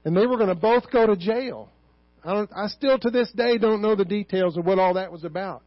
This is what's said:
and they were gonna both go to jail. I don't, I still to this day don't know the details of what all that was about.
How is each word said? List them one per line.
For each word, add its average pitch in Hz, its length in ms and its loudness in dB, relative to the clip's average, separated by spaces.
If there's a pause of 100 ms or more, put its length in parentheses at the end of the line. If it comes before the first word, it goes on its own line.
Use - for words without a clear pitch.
and 160 120 -2
they 208 120 4
were 247 100 0
gonna 190 180 0
both 226 360 2
go 226 160 4
to 208 80 4
jail. 190 560 -4 (520)
I 175 100 -4
don't, 208 220 -2
I 196 120 -6
still 269 320 0
to 233 100 -2
this 240 220 0
day 240 260 0
don't 220 240 2
know 214 140 2
the 196 100 0
details 185 520 -2
of 175 80 -6
what 190 120 2
all 185 180 2
that 185 160 -4
was 165 120 -14
about. 170 420 -10